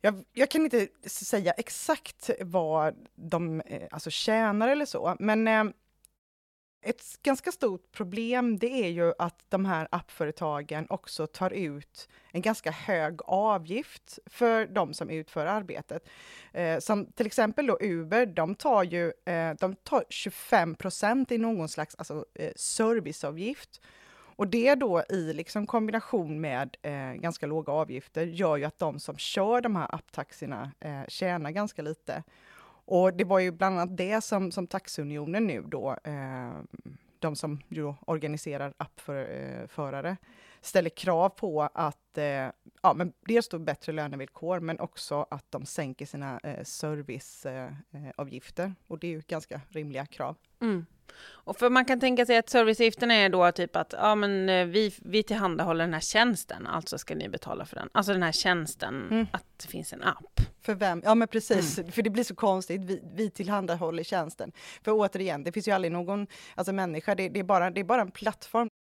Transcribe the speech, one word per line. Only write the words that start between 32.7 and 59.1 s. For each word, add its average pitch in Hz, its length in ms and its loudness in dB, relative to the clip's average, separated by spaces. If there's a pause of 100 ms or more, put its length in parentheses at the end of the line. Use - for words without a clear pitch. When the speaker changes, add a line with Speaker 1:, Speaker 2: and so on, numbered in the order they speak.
Speaker 1:
Och 185 240 6
det 180 100 0
var 190 160 6
ju 185 120 2
bland 185 280 2
annat 180 180 -2
det 208 260 0
som, 190 280 0
som 180 160 -4
Taxiunionen 160 800 -4
nu 120 200 -2
då, 135 360 -4
eh, 131 480 -8 (680)
de 156 160 -2
som 147 320 -6
ju 156 140 -8
då 143 140 -6 (100)
organiserar 147 720 -4
appför-, 139 520 -8 (320)
eh, - 60 -12
förare, 143 500 -6 (440)
ställer 165 280 2
krav 180 400 2
på 160 320 -2 (120)
att, - 440 -4
eh, 147 80 0 (560)
ja, 165 140 8
men 175 180 -2 (140)
dels 226 220 4
då 165 100 -6
bättre 156 320 -4
lönevillkor, 151 680 -4
men 165 200 -4
också - 520 -4
att 143 180 -10
de 135 160 -8
sänker 143 400 -8
sina, 143 380 -8
eh, - 200 -8
service, 147 840 -8
eh, 131 200 -8
eh, 139 60 -12 (440)
avgifter. 143 600 -8 (120)
Och 160 120 -10
det 170 80 -8
är 175 40 -4
ju 156 160 -8
ganska 156 420 -8
rimliga 147 360 -8
krav. 139 300 -8 (260)
Speaker 2:
Mm. 190 240 -2 (380)
Och - 340 -12
för 240 120 6
man 254 160 6
kan 254 140 2
tänka 247 260 4
sig 233 120 6
att 226 120 2
serviceavgifterna 226 640 6
är 202 160 8
då 175 220 8
typ 175 240 -2
att, 170 220 0
ja, 214 180 6
men, 196 340 2
eh, 185 160 4
vi, 196 340 2
vi 208 240 0
tillhandahåller 170 600 0
den 170 80 -2
här 160 80 -2
tjänsten, 220 640 2
alltså - 300 -6
ska - 180 -8
ni 156 140 -6
betala - 360 -8
för - 100 -18
den. - 160 -10
Alltså 202 220 2
den 185 100 2
här 160 80 2
tjänsten, 156 800 0